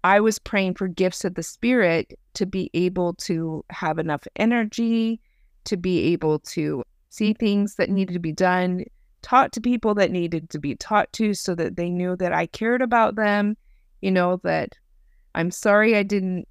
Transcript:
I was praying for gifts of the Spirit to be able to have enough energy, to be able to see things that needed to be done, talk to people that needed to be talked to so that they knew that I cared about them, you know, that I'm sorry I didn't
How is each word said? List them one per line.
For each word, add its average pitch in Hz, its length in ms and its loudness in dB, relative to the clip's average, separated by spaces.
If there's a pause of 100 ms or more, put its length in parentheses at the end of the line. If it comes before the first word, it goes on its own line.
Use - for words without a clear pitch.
I 196 160 6
was 220 180 2
praying 190 360 -2
for 190 120 -4
gifts 185 380 0
of 190 100 -4
the 175 80 -8
Spirit 196 760 0 (180)
to - 120 -2
be 185 280 -4
able 180 400 0
to 160 560 -4
have 160 280 -4
enough 156 240 -2 (140)
energy, 226 840 0 (440)
to - 120 -2
be 175 360 0
able 156 260 0
to 147 460 -4 (240)
see 214 240 0
things 202 420 0
that - 160 0
needed 190 220 0
to 180 80 -4
be 165 100 -4
done, 180 540 0 (380)
talk - 280 4
to - 100 -6
people 226 340 0
that 202 180 2
needed 170 380 -4
to 156 100 -8
be 143 160 -4
talked - 380 -2
to 214 200 0
so 180 220 -4
that 170 180 -4
they 175 160 -4
knew 180 260 -2
that 180 160 -2
I 165 140 0
cared 240 360 -2
about 226 340 2
them, 208 400 0 (440)
you 190 120 0
know, 180 320 2
that 160 340 -2 (560)
I'm 170 160 -2
sorry 214 460 4
I 208 80 2
didn't 190 460 -2